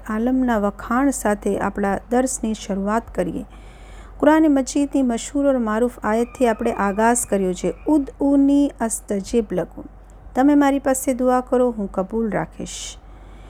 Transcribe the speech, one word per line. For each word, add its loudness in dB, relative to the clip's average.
આલમના 0
વખાણ 0
સાથે -2
આપણા -2
દર્સની -2
શરૂઆત -4
કરીએ. -4
કુરાન 6
મજીદની 2
મશહૂર -2
ઓર 2
મારૂફ 0
આયતથી 0
આપણે 0
આગાઝ 0
કર્યો 0
છે, -4
"ઉદઉની 2
અસ્તજિબ -2
લકુમ." -4
તમે 4
મારી 4
પાસે -2
દુઆ 2
કરો, 0
હું -6
કબૂલ -4
રાખીશ. -8